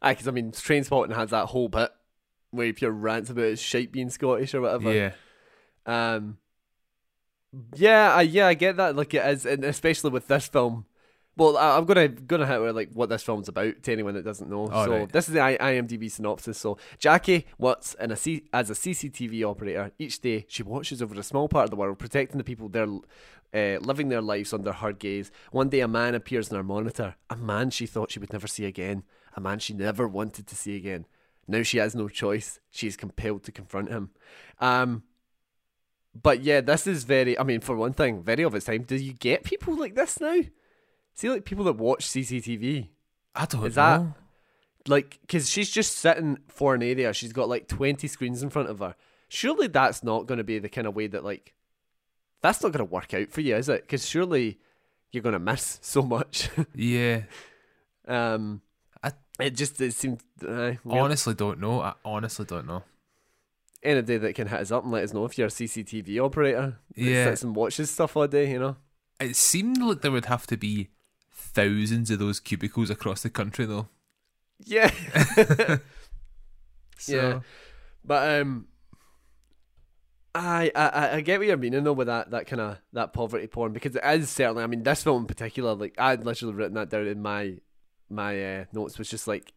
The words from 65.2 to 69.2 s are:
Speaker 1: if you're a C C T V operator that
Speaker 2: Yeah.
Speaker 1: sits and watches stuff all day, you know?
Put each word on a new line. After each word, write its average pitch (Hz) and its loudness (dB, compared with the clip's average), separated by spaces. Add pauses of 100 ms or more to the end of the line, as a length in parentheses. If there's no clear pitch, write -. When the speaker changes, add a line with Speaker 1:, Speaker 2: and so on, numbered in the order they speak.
Speaker 1:
if 120 -8
you're 113 2
a - -2
C 117 -8
C 113 -8
T 110 -8
V 101 -4
operator 135 0 (160)
that 117 -4
Speaker 2:
Yeah. 123 4
Speaker 1:
sits - 0
and 117 -4
watches 117 0
stuff - 0
all 147 4
day, 143 2
you 127 -2
know? 135 -2 (440)